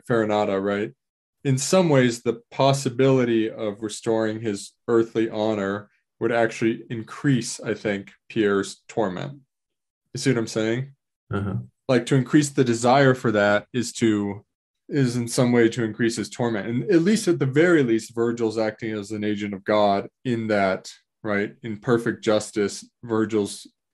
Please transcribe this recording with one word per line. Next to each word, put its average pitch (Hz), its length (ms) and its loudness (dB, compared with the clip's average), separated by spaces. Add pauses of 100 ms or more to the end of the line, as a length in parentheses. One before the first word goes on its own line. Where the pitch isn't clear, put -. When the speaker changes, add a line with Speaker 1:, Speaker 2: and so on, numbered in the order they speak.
Speaker 1:
Farinata, 104 540 0
right? 101 300 -2 (520)
In 135 140 0
some 185 300 2
ways, 127 340 4
the - 180 -4 (100)
possibility 131 1000 2
of 107 320 -8
restoring 110 580 -2
his 104 320 -6 (160)
earthly 113 420 2
honor 104 600 -2 (300)
would 117 120 0
actually 113 580 0
increase, 120 720 -2
I 113 140 -4
think, 98 380 -6 (160)
Pierre's 101 600 0
torment. 95 520 -6 (760)
You - 40 -8
see 139 120 0
what 117 80 2
I'm 110 80 -2
saying? 113 480 -4 (380)
Speaker 2:
Uh-huh. 98 220 -4 (340)
Speaker 1:
Like, 123 180 2
to - 80 0
increase 143 360 2
the 143 140 0
desire 123 500 4
for 127 180 -2
that 104 400 2
is 120 220 -4
to, 104 500 0 (440)
is 131 280 0
in 120 100 -2
some 123 240 0
way 120 200 6
to 123 120 -4
increase 110 340 -2
his 104 140 -6
torment. 110 380 -4
And 120 220 -4
at 165 120 4
least, 208 240 2
at 170 140 2
the 147 60 0
very 156 360 4
least, 113 320 0
Virgil's 117 440 -2
acting 110 340 -4
as 104 180 -8
an 107 140 -6
agent 104 300 -4
of 95 100 -14
God 104 440 2 (160)
in 117 240 -4
that, 98 440 0 (320)
right? 104 380 -4
In 113 160 -10
perfect 117 440 -2
justice, 107 640 -2 (140)
Virgil's, 110 640 -2 (280)